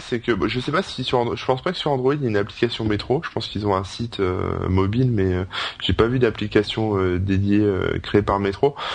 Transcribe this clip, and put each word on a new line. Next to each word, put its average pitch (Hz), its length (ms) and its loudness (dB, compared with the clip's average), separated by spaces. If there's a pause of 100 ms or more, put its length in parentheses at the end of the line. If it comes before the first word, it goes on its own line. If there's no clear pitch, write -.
c'est 120 140 -4
que, 120 120 0
bon, 98 140 2
je 120 140 -2
sais 139 120 -4
pas 175 100 2
si - 220 -8
sur 127 140 2
Andro-, 120 180 0
je - 100 -10
pense 135 160 2
pas 185 100 -2
que 180 60 -8
sur - 120 -2
Android, 131 240 2
il 151 60 -2
y 143 60 -2
ait - 20 0
une 104 80 0
application 110 480 -2
Métro. 110 400 0
Je - 60 -10
pense - 180 -4
qu'ils 104 180 -4
ont 101 80 4
un 98 100 0
site, 113 360 -6
euh, 90 480 0
mobile, 101 420 2
mais, 95 220 2
euh, 90 120 0 (360)
j'ai - 140 0
pas 110 120 4
vu 127 120 0
d'application, 107 800 0
euh, 90 200 2
dédiée, 98 420 2
euh, 90 420 0
créée - 200 2
par 101 160 2
Métro. 101 360 0 (200)